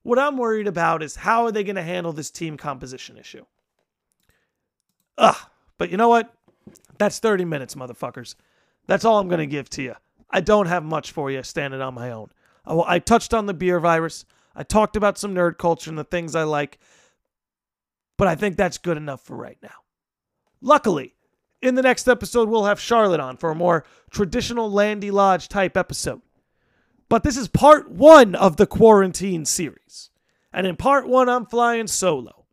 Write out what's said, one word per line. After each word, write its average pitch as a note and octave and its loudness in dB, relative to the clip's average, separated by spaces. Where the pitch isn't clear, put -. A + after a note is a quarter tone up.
What A#3+ 0
I'm C#4 0
worried A3 -2
about E3 -2
is D3 -12
how A3+ 0
are A#3 -2
they G#3+ -4
gonna G3 -6
handle E3+ -8
this D3 -12
team D#3 -10
composition B2+ -14
issue? - -20
Ugh. - 4
But F3 -6
you F3+ -6
know A#3 2
what? A#3 0
That's G#3 -2
thirty G3+ -2
minutes, D3 -10
motherfuckers. B2 -14
That's F#3+ -2
all A3+ 4
I'm F#3+ -4
gonna E3+ -2
give C#3+ -8
to C#3+ -10
you. A#2+ -10
I - -2
don't G#3 2
have E3+ -4
much D#3 -8
for C#3 -6
you C3+ -8
standing C3+ -10
on C3 -8
my B2 -12
own. A2 -16
I, E3+ 0
I F3 0
touched - 0
on A3 -2
the G3+ -6
beer F3+ 0
virus. E3 -2
I C#3+ -12
talked G#3 0
about G3+ 0
some G3+ -8
nerd F3 -2
culture E3 -4
and D#3 -10
the D3 -10
things E3 -8
I D#3+ 0
like. D3+ -4
But G3+ 2
I E3+ 0
think E3+ -4
that's F3+ -4
good E3+ -6
enough D3 -12
for - -18
right A#2+ -16
now. - -20
Luckily, G#3 0
in B3+ 2
the C4 0
next B3+ 0
episode, A#3 0
we'll A3 0
have G3+ 0
Charlotte G#3+ 2
on C3 -8
for E3 -4
a D#3 -6
more E3+ 0
traditional A3 -4
Landy G3+ 0
Lodge G3 2
type F#3+ -2
episode. C#3+ -6
But A3+ 2
this C4 -2
is B3 -8
part D4 6
one B3 10
of F#3 2
the G#3 6
quarantine F#3+ 4
series. - -8
And F#3 -4
in F3+ -4
part C4 0
one, B3+ 4
I'm B3 -2
flying A#3 0
solo. D#3+ -4